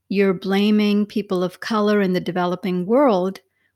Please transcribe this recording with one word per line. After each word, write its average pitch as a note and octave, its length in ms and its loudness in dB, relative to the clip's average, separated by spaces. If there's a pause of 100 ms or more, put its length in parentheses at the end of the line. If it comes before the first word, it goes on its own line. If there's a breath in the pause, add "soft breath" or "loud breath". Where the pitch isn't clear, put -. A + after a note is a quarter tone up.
(100)
you're G3 240 2
blaming G#3 720 0
people G3 360 -4
of F3+ 180 -4
color G#3 400 0
in F#3 120 0
the F3+ 80 0
developing F3+ 640 -4
world, G3 560 2 (340)